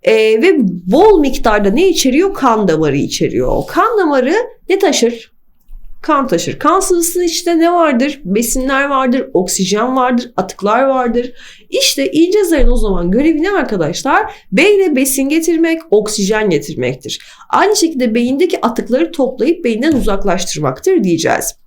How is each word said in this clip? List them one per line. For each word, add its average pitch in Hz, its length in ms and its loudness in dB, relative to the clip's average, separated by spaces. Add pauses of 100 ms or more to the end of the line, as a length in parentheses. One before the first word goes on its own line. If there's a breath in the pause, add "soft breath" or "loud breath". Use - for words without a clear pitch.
Ee, 220 120 4
ve 220 400 4 (360)
bol 370 280 6
miktarda 220 500 2
ne 320 200 2
içeriyor? 330 440 2
Kan 220 340 0
damarı 156 300 0
içeriyor. 135 720 -2
Kan 440 300 0
damarı 285 360 0 (360)
ne 381 100 2
taşır? 240 520 0 (720)
Kan 285 260 -2
taşır. 165 320 -4
Kan 339 200 2
sıvısının 359 440 -2
içinde 339 360 -2
ne 339 120 4
vardır? 294 540 0
Besinler 262 640 -2
vardır, 262 440 0
oksijen 196 600 -2
vardır, 247 420 0
atıklar 202 460 -2
vardır. 247 480 -2 (380 loud breath)
İşte 349 420 -2
ince 359 320 2
zarın 277 280 4
o 247 40 4
zaman 185 360 0
görevi 294 320 2
ne 392 80 0
arkadaşlar? 269 800 -2 (200 loud breath)
Beyne 359 440 2
besin 269 280 0
getirmek, 330 580 0 (100)
oksijen 208 580 0
getirmektir. 139 720 -4 (300 loud breath)
Aynı 381 260 2
şekilde 254 400 0
beyindeki 277 500 0
atıkları 254 460 -2
toplayıp 277 540 -2
beyinden 240 260 0
uzaklaştırmaktır 196 1120 0
diyeceğiz. - 520 -2 (120)